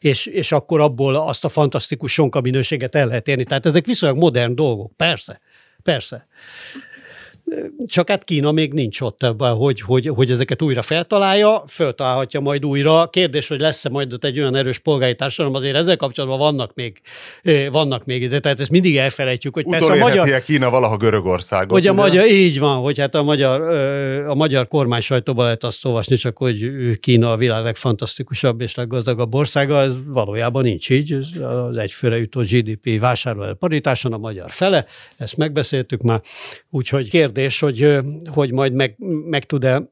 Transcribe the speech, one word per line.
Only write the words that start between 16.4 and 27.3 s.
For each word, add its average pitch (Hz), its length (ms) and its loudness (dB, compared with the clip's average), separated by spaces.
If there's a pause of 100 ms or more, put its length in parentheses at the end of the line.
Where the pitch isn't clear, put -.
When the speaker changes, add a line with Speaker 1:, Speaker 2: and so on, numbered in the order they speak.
Speaker 1:
még, 120 260 -10 (420)
eh, 143 280 2
vannak 135 340 0
még, 127 240 -4 (120)
tehát 139 200 -2
ezt 139 100 -4
mindig 175 260 4
elfelejtjük, 131 580 -2
hogy 156 100 -4
persze 165 220 0
a - 20 6
Speaker 2:
Utolérheti-e 151 320 6
Speaker 1:
magyar 139 220 4
Speaker 2:
Kína 131 280 2
valaha 117 260 2
Görögországot, 98 720 0
Speaker 1:
hogy 185 160 4
a 196 60 4
Speaker 2:
ugye? 190 100 2
Speaker 1:
magyar, 190 240 6
így 185 320 4
van, 143 220 2
hogy 139 180 -2
hát 139 160 -2
a 151 80 2
magyar, 139 380 2
ö, 139 680 -2
a 147 60 -2
magyar 135 340 2
kormány 120 320 0
sajtóban 123 440 0
lehet 117 200 -2
azt 117 200 -6
olvasni, 120 320 0
csak 117 220 -2
hogy 120 320 -2 (300)
Kína 117 320 4